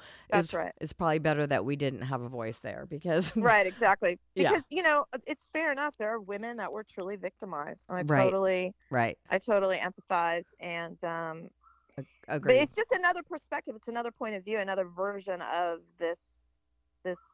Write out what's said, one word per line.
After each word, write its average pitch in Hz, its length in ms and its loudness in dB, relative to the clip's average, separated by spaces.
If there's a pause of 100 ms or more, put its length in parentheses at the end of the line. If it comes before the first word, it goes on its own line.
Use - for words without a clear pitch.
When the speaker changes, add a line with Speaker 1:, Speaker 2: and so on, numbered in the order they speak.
(300)
Speaker 1:
That's 202 160 4
Speaker 2:
it's, - 80 -8
Speaker 1:
right. 170 260 -4
Speaker 2:
it's 160 140 -8
probably 160 240 2
better 151 280 2
that 123 200 2
we 139 100 0
didn't 135 260 -2
have 131 200 -4
a 120 80 -8
voice 120 300 -6
there 113 280 -10
because 165 440 0
<laughs> - 40 -2
Speaker 1:
Right, 214 300 6
exactly. 190 520 2 (160)
Speaker 2:
Yeah. - 180 4
Speaker 1:
Because, 320 180 2
you 330 120 -2
know, 294 300 4
it, 254 140 -8
it's - 260 -8
fair 311 180 0
enough. 285 280 -4
There 214 160 -2
are 226 60 -4
women 202 360 -8
that 185 160 -6
were 214 120 -8
truly 196 320 -8
victimized. 165 760 -8
And 180 80 -4
I 180 40 -2 (120)
Speaker 2:
Right. - 100 6
Speaker 1:
totally, 185 500 0 (140)
Speaker 2:
Right. 117 300 0 (100)
Speaker 1:
I 185 100 0
totally 196 400 2
empathize. 170 680 -2 (160)
And, 170 440 -8
um, 165 460 -6 (480)
Speaker 2:
Ag-, 135 80 -10 (200)
Speaker 1:
but - 100 -4
Speaker 2:
agreed. 151 240 6
Speaker 1:
it's 285 140 0
just 440 180 -2
another 359 300 2
perspective. 294 540 -8
It's 220 120 -20
another 233 220 -4
point 220 240 -6
of 190 80 -6
view, 208 160 -2
another 190 280 0
version 185 560 -4
of 170 380 -2 (180)
this, 170 180 0 (880)
this, 180 140 -4 (160)